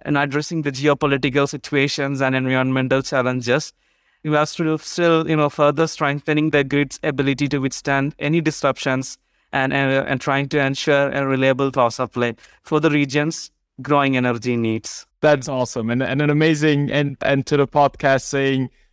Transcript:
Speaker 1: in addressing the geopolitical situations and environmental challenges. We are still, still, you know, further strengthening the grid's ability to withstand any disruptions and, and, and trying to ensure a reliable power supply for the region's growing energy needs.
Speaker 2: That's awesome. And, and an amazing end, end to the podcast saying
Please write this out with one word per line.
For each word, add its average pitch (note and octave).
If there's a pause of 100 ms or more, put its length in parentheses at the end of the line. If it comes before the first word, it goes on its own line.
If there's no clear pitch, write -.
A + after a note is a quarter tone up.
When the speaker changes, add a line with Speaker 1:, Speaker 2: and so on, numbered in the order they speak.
Speaker 1:
in D3
addressing D3
the C#3+
geopolitical C#3
situations C#3
and C3
environmental C3
challenges. B2+ (500)
We D3+
are D3+
still, D#3
still, E3
you D#3
know, D3
further D3
strengthening D3+
the C#3+
grid's C#3
ability C#3
to C#3+
withstand C#3
any D#3
disruptions C3+ (380)
and, C3+
and, C3+
and C3+
trying C#3
to D3+
ensure C#3
a C#3
reliable C3+
power B2
supply A#2+ (300)
for D3+
the D#3
region's D3 (300)
growing C#3
energy B2
needs. A2+ (160)
Speaker 2:
That's D3
awesome. B2+
And, B2
and C3
an D3
amazing D3
end, C#3+
end C#3
to D3+
the C#3
podcast C3+
saying C3+ (240)